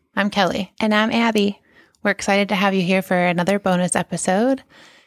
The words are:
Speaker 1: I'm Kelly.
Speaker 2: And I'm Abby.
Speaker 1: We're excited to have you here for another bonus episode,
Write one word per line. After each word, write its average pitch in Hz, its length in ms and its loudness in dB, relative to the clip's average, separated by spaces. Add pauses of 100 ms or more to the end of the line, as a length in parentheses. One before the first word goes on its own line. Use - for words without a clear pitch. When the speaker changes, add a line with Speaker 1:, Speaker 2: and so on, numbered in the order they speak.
(160)
Speaker 1:
I'm 202 140 0
Kelly. 190 500 -2
Speaker 2:
And 214 160 0
I'm 220 160 0
Abby. 220 480 0 (420)
Speaker 1:
We're 208 100 0
excited 202 360 0
to 202 80 -4
have 196 180 2
you 190 80 2
here 185 200 2
for 185 160 -2
another 180 420 0
bonus 180 380 0
episode, 202 680 -2 (440)